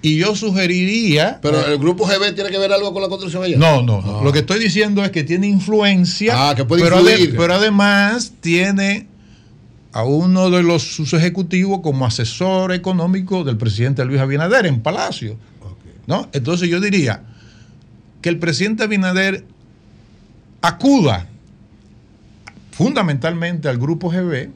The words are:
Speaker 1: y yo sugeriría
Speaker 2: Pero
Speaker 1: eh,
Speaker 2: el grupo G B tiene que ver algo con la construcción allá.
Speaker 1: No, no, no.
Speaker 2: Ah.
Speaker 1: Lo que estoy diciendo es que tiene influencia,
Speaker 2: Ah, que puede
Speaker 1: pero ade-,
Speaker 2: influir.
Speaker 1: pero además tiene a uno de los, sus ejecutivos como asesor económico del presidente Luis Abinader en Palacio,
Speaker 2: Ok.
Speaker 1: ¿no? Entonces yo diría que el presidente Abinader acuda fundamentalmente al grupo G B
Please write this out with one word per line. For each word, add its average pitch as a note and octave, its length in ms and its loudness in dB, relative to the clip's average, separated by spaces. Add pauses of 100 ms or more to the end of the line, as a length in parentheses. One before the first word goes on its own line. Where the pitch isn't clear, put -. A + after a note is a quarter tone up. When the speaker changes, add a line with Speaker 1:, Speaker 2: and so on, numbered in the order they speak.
Speaker 1:
y D#3 140 2
yo G3+ 180 0
sugeriría F#3+ 1040 0
Speaker 2:
Pero D3+ 260 0
Speaker 1:
eh, D3 60 0
Speaker 2:
el C#3+ 60 0
grupo F3+ 280 0
G G3 140 0
B G3+ 120 0
tiene G3 180 -6
que G3 80 -4
ver G3 120 0
algo G3 220 0
con G3 80 -4
la F#3+ 80 -4
construcción F#3 340 -6
allá. F3 140 0
Speaker 1:
No, D3+ 240 4
no, A2 220 0
no. G2+ 160 -6
Speaker 2:
Ah. - 40 -2
Speaker 1:
Lo C#3 80 2
que D3 80 2
estoy F#3+ 200 -2
diciendo G#3 440 0
es F#3+ 60 -2
que F3 140 -4
tiene F3+ 240 -2
influencia, G3 1040 2
Speaker 2:
Ah, - 40 0
que C3 80 -2
puede E3 200 2
Speaker 1:
pero E3+ 140 4
ade-, F3+ 160 8
Speaker 2:
influir. E3 240 2
Speaker 1:
pero E3+ 180 2
además G3+ 840 2
tiene G3 680 0 (840)
a A2 100 -4
uno F3+ 480 2
de F3+ 100 4
los, E3+ 220 2
sus - 300 -6
ejecutivos F3+ 680 0
como C3+ 240 -2
asesor F#3 680 -2
económico F#3 720 -2
del B2 140 -2
presidente A#2+ 480 -2
Luis C3+ 160 0
Abinader D#3 460 0
en C3 140 0
Palacio, B2 520 -6 (300)
Speaker 2:
Ok. - 160 -20 (260)
Speaker 1:
¿no? G3 280 -4
Entonces E3+ 360 -2
yo E3+ 100 0
diría F#3 440 0 (960)
que E3+ 80 -2
el E3+ 80 -2
presidente F3+ 460 -2
Abinader F#3+ 600 -2 (1160)
acuda E3+ 680 2 (1400)
fundamentalmente E3+ 1000 -2
al B2 80 -2
grupo E3 340 -4
G F3+ 160 -2
B C#3 280 -6